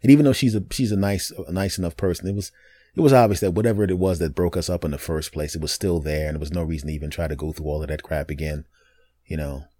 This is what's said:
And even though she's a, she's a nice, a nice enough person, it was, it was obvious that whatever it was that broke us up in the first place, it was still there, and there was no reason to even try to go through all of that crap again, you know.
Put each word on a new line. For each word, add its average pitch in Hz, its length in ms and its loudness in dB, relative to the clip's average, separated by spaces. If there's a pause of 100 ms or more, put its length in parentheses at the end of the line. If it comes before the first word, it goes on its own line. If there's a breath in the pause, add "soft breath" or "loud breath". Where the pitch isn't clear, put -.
And 127 100 8
even 147 140 10
though 135 80 6
she's 117 220 2
a, 101 160 0
she's 113 200 0
a 104 60 0
nice, 101 340 0
a 90 200 -12
nice 95 260 -2
enough 90 200 -4
person, 90 300 -2
it 101 80 -2
was, 101 160 -6 (440 soft breath)
it 180 60 0
was 139 120 6
obvious 113 280 6
that 95 100 2
whatever 107 320 2
it 92 140 0
was 92 220 2
that 78 140 -2
broke 90 240 0
us 85 120 -4
up 87 140 -2
in 78 80 -2
the 71 60 -6
first 78 340 -6
place, 76 240 -6
it 80 60 -6
was 80 100 -4
still 90 280 0
there, 76 280 -2
and 76 80 -4
there 76 40 -6
was 76 140 -8
no 85 100 -2
reason 78 240 -4
to 78 60 -6
even 76 160 -6
try 82 180 -4
to 76 80 -4
go 76 160 -6
through 76 160 -8
all 76 160 -4
of 73 60 -8
that 76 140 -6
crap 73 260 -6
again, 76 360 -6 (600)
you 80 120 -8
know. 71 280 -8 (140)